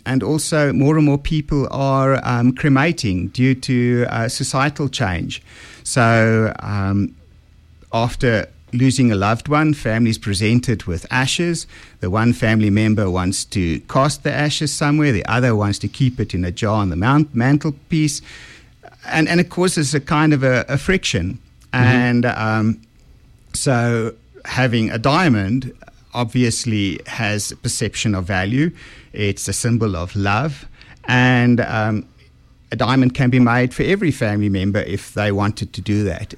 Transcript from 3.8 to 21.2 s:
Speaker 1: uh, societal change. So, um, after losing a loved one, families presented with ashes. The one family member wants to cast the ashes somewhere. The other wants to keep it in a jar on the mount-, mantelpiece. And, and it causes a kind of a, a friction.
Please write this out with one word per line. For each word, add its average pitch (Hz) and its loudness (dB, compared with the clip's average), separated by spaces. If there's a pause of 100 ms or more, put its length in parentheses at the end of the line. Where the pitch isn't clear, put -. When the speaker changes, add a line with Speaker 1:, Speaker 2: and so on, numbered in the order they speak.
Speaker 1:
uh, 113 -4
societal 139 -2
change. 90 -4 (420)
So, 113 2
um, 101 -2 (800)
after 113 0 (260)
losing 123 4
a 104 2
loved 104 0
one, 151 2
families 113 0
presented 107 0
with 82 -6
ashes. 165 -2 (340)
The 104 -4
one 110 2
family 110 2
member 107 2
wants 92 -2
to 85 -2
cast 139 0
the 143 -2
ashes 147 -2
somewhere. 147 2
The 101 -2
other 120 2
wants 104 0
to 110 -6
keep 127 0
it 107 -4
in 92 -2
a 90 -4
jar 107 -2
on 98 0
the 87 -4
mount-, 139 2
mantelpiece. 147 -2 (880)
And, 151 0
and 170 2
it 175 2
causes 175 -2
a 139 2
kind 151 2
of 135 0
a, 127 2
a 135 -2
friction. 110 -2 (340)